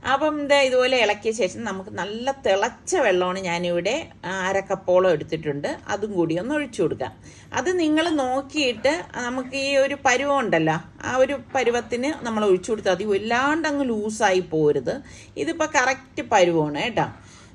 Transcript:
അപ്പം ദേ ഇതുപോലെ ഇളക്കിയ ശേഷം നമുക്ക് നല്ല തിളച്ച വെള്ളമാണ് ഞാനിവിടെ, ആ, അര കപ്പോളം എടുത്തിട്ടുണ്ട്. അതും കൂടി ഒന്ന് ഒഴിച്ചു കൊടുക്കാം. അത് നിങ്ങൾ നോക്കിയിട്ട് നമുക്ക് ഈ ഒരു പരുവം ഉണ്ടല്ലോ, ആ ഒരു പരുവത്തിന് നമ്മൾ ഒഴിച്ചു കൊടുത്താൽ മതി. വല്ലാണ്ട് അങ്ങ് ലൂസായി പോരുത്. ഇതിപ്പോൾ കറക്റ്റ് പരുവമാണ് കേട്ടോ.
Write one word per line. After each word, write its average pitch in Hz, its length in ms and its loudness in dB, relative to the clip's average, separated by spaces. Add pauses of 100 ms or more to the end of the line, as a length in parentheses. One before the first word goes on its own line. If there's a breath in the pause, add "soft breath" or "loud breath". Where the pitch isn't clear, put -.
(140)
അപ്പം 294 340 0
ദേ 285 140 6
ഇതുപോലെ 254 420 4
ഇളക്കിയ 226 280 0
ശേഷം 240 320 -2
നമുക്ക് 190 260 -8
നല്ല 214 420 -6 (140)
തിളച്ച 214 500 0
വെള്ളമാണ് 185 440 2
ഞാനിവിടെ, 175 680 -2 (160)
ആ, 175 60 -6 (160)
അര 196 120 0
കപ്പോളം 185 520 2
എടുത്തിട്ടുണ്ട്. 156 680 -4 (100)
അതും 208 260 -4
കൂടി 170 260 0
ഒന്ന് 247 160 -4
ഒഴിച്ചു 285 260 -4
കൊടുക്കാം. 131 320 -2 (400 loud breath)
അത് 349 260 0
നിങ്ങൾ 320 300 2
നോക്കിയിട്ട് 269 960 0 (100)
നമുക്ക് 254 400 -6
ഈ 277 200 -2
ഒരു 277 300 2
പരുവം 277 340 2
ഉണ്ടല്ലോ, 165 400 2 (240)
ആ 214 120 -4
ഒരു 262 260 2 (140)
പരുവത്തിന് 240 720 -2
നമ്മൾ 220 200 -2
ഒഴിച്ചു 185 260 2
കൊടുത്താൽ 202 220 0
മതി. 180 100 -2
വല്ലാണ്ട് 233 640 0
അങ്ങ് 285 220 0
ലൂസായി 214 500 0
പോരുത്. 156 640 0 (360 loud breath)
ഇതിപ്പോൾ 320 380 -2
കറക്റ്റ് 262 560 0
പരുവമാണ് 165 480 4
കേട്ടോ. 190 280 0 (480 loud breath)